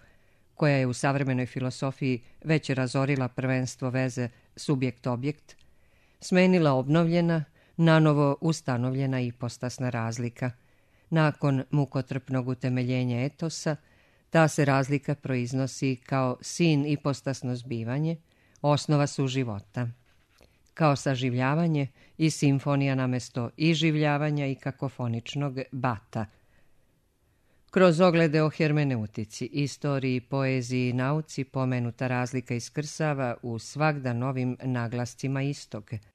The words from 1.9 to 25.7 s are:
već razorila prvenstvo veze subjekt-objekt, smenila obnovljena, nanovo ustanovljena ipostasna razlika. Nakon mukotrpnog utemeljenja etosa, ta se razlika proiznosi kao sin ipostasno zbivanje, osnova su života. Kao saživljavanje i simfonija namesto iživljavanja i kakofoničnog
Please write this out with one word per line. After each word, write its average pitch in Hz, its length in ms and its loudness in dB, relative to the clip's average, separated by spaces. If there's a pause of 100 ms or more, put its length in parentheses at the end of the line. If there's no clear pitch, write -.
već 151 260 0
razorila 131 580 0
prvenstvo 131 640 -2
veze 127 380 -2 (280)
subjekt-objekt, 131 1000 -4 (640)
smenila 185 520 6
obnovljena, 165 720 2 (320)
nanovo 156 640 6
ustanovljena 131 800 -2
ipostasna 123 720 -6
razlika. 117 600 -4 (600)
Nakon 147 600 2
mukotrpnog 131 800 -2
utemeljenja 127 760 -2
etosa, 156 520 -4 (540)
ta 160 180 6
se 151 160 2
razlika 135 500 0
proiznosi 131 840 -2
kao 131 440 -2
sin 151 460 2
ipostasno 139 720 -4
zbivanje, 127 600 -4 (460)
osnova 147 440 2
su 139 200 -2
života. 123 600 -4 (840)
Kao 147 220 2
saživljavanje 135 920 0 (300)
i 156 120 4
simfonija 139 640 2
namesto 127 600 -4
iživljavanja 151 920 2
i 135 80 -2
kakofoničnog 131 1040 -6 (140)